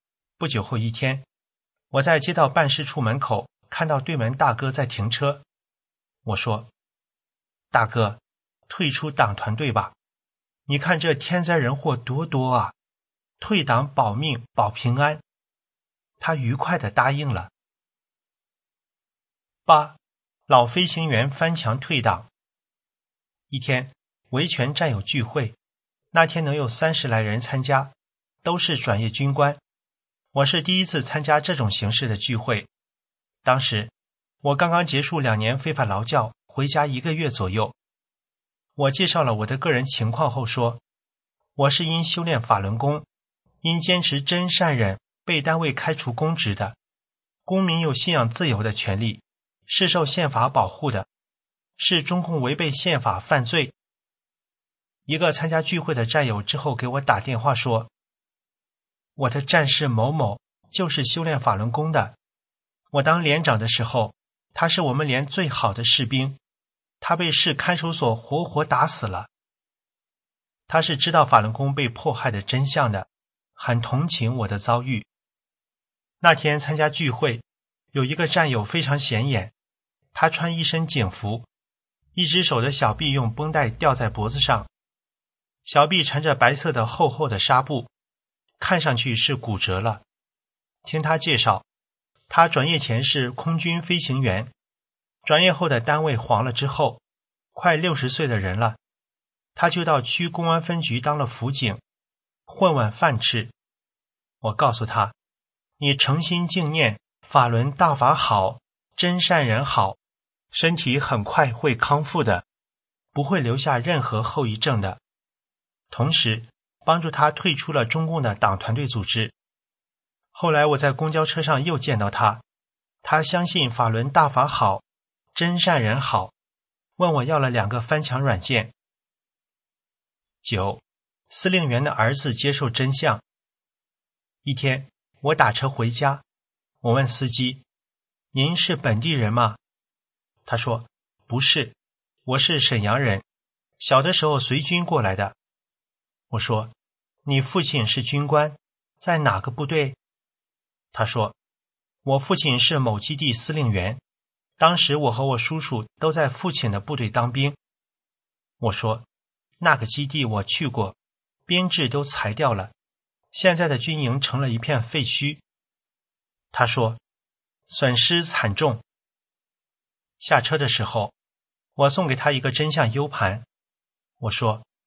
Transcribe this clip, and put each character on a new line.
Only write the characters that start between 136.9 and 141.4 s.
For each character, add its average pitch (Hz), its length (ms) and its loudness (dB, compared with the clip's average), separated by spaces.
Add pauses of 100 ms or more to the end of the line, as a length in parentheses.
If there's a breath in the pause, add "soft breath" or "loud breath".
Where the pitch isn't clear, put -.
问 131 140 2
司 123 220 -4
机 127 340 -4 (680)
，“您 151 260 0
是 - 180 0
本 117 240 0
地 160 120 -4
人 113 200 2
吗？” 117 260 2 (880)
他 117 120 -2
说 117 320 -4 (380)
，“不 117 120 -4
是， 135 360 0 (480)